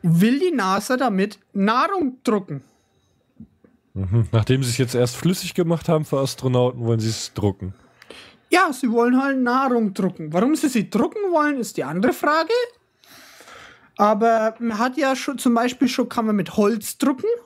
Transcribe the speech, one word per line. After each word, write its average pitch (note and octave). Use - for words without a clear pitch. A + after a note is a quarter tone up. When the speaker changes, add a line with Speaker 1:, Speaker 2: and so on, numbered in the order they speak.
Speaker 1:
will F#3+
die F#4
nasa G#3
damit G#3+
Nahrung C4
drucken. F#3+
Speaker 2:
Mhm. G2
Nachdem B2+
sie B2
es A#2
jetzt B2+
erst A#2+
flüssig F3+
gemacht E3
haben D#3
für C#3
Astronauten, B2
wollen A2+
sie A2
es -
drucken. F#2+
Speaker 1:
Ja, F4+
sie B3+
wollen B3
halt C#4
Nahrung B3
drucken. F#3
Warum A#3+
sie D#4
sie A3
drucken F4+
wollen, D4
ist -
die C3+
andere F3+
Frage. D#4+
Aber A3
man A3+
hat B3+
ja C4+
schon, C4
zum A#3+
Beispiel B3
schon, B3
kann A#3
man G#3+
mit -
Holz G#3
drucken. D4